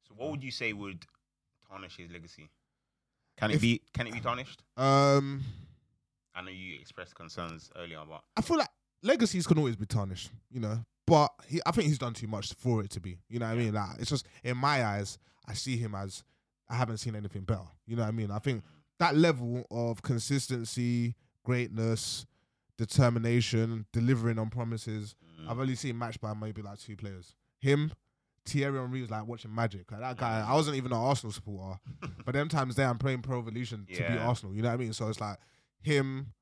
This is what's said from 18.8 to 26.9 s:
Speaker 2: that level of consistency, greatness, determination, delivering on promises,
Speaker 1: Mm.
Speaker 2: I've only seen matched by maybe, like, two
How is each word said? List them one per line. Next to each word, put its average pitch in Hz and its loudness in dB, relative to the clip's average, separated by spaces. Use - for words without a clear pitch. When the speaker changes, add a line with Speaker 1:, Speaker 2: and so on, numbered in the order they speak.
Speaker 2:
that 170 4
level 123 4
of 117 0
consistency, 120 0
greatness, 113 0
determination, 117 4
delivering 117 2
on 110 -2
promises, 110 -6
Speaker 1:
Mm. 78 -10
Speaker 2:
I've 120 -4
only 131 0
seen 120 -4
matched 117 -6
by 107 -4
maybe, 107 -8
like, 101 -12
two 104 -14